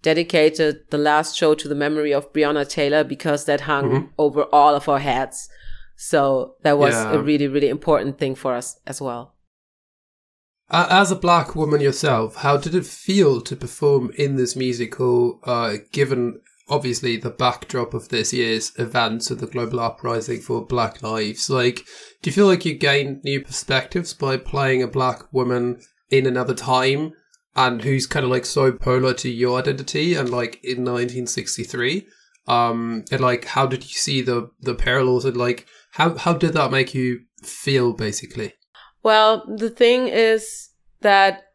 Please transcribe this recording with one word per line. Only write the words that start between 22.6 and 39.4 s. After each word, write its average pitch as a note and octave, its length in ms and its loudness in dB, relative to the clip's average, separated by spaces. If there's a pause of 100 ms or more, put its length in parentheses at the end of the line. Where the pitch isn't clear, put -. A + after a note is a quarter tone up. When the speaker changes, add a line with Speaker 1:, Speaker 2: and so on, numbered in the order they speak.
Speaker 2:
you D#3 100 -2
gained C#3 480 0
new C#3 180 -2
perspectives - 720 -4
by C3+ 220 -2
playing C3 460 0
a A#2+ 60 -2
black B2+ 440 -2
woman B2 480 0 (300)
in C3+ 160 4
another B2+ 280 0
time, C#3 580 0 (420)
and B2+ 280 0
who's C3 240 0
kinda, C#3 200 -2
like, B2+ 200 0
so C3+ 260 2
polar B2+ 400 0
to B2+ 160 -6
your B2 300 0
identity C#3+ 560 -2
and, C3 160 -4
like, A#2+ 340 -4
in B2 200 -6
nineteen B2 420 -4
sixty-three? B2+ 800 -6 (420)
Um, A#2 600 0
and, C3 100 -2
like, B2 240 0
how C3+ 220 0
did C3+ 180 -4
you - 100 -16
see C3+ 280 -2
the, A#2+ 280 -4 (100)
the B2 140 -4
parallels, B2+ 520 2
and, B2 100 -2
like, A#2+ 300 -2 (240)
how, E3 260 0
how E3+ 160 0
did D#3+ 220 0
that C#3 160 0
make C3+ 240 0
you B2+ 260 -2 (220)
feel, B2 500 0
basically? G#2 600 -8 (480)
Speaker 1:
Well, A3 420 4 (100)